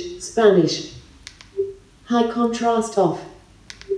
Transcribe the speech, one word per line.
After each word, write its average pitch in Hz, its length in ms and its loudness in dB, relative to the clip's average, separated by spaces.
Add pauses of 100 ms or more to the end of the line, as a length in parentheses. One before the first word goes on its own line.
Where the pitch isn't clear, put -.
(200)
Spanish. 190 760 2 (1120)
High 233 240 2
contrast 233 640 0
off. 175 200 2 (800)